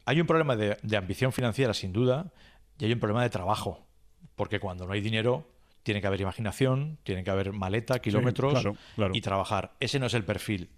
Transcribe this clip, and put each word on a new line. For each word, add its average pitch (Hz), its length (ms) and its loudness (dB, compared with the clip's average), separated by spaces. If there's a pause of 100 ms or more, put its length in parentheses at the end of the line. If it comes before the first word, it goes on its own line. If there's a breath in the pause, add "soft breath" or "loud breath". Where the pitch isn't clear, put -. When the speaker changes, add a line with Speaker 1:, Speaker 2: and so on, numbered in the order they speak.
Speaker 1:
hay 160 160 4
un 160 60 2
problema 156 280 4
de, 104 260 0
de 107 160 0
ambición 101 340 0
financiera, 120 420 0
sin 92 200 -6
duda, 127 380 0 (460 loud breath)
y 107 80 -4
hay 113 80 2
un 120 60 0
problema 113 240 2
de 120 60 2
trabajo, 95 580 -2 (480)
porque 104 240 -2
cuando 90 260 -6
no 95 80 -4
hay 104 80 0
dinero, 110 460 0 (360 soft breath)
tiene 104 160 0
que 98 80 -2
haber 98 140 2
imaginación, 131 840 0
tiene 92 200 -4
que 98 80 -2
haber 98 220 0
maleta, 107 420 -2
Speaker 2:
Sí, 120 60 -2
Speaker 1:
kilómetros 120 520 2
Speaker 2:
claro, 104 220 0 (200 loud breath)
claro. 98 200 0
Speaker 1:
y 107 60 -2
trabajar. 98 580 -2
Ese 139 180 -2
no 131 80 0
es 113 80 0
el 113 100 0
perfil 95 540 -4